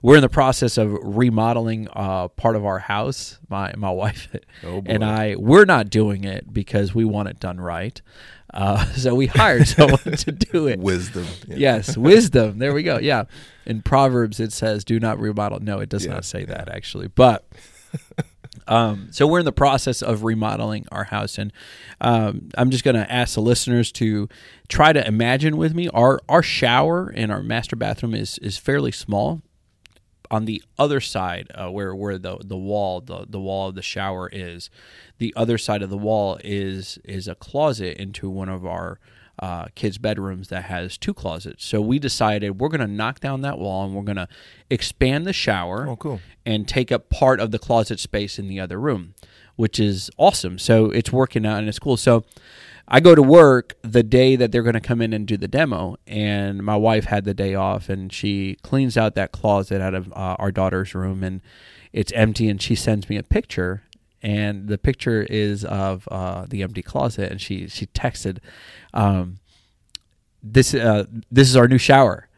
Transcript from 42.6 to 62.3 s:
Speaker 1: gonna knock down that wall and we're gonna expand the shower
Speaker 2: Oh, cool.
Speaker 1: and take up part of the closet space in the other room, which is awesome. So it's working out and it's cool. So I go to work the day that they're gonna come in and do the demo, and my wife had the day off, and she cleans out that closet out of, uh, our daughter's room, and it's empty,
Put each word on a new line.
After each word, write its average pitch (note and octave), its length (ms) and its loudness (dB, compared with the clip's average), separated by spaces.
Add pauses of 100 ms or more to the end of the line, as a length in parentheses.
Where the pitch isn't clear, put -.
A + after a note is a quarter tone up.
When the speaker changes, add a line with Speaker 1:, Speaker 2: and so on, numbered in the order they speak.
Speaker 1:
gonna C#3+ 180 -4
knock G#2+ 320 -6
down C3+ 220 -6
that C#3 180 -8
wall F#2+ 260 -6
and G2 80 -8
we're G2+ 100 -8
gonna G2 240 -6 (420)
expand C3 580 -2
the F#3+ 60 -6
shower G2 540 -4
Speaker 2:
Oh, B2 100 -8
cool. C3 220 -10 (260)
Speaker 1:
and G#2+ 220 -4
take B2+ 240 -2
up - 180 -4
part C3 300 2
of A2 120 -4
the A2 80 -4
closet A2+ 400 -2
space - 400 -6
in G2 80 -10
the F#2+ 120 -8
other F#2 200 -10
room, G#2 340 -6 (420)
which A2 240 0
is G2+ 380 0
awesome. F#2 420 2
So A2 320 6
it's - 200 -2
working B2 360 0
out G#2+ 120 -2
and G#2+ 80 -6
it's G#2+ 120 -8
cool. C3 180 -2
So A#2 280 4 (600)
I C3 120 8
go E3+ 160 12
to D3 80 8
work C#3 580 8
the A#2 220 4
day B2+ 320 6
that A#2+ 160 2
they're A#2+ 100 2
gonna A2+ 200 0
come A#2 200 -2
in A2+ 120 -2
and G#2+ 120 -4
do G#2+ 120 -2
the F#2+ 100 -6
demo, G2+ 480 -2 (100)
and G2+ 580 -4
my G#2 120 -2
wife A2 300 2
had G2+ 180 -2
the G2+ 100 -4
day G2 220 -4
off, F#2+ 340 -4
and F#2+ 240 -8
she G2 480 -4
cleans C3 360 0
out A2 180 0
that F#2+ 160 -4
closet G2 500 0
out F#2 140 -4
of, F#2 160 -8
uh, F#2 260 -6
our G2 140 -4
daughter's F#2+ 420 -2
room, F#2+ 300 -4
and F#2 180 -6 (520)
it's G#2+ 180 -4
empty, A2 380 2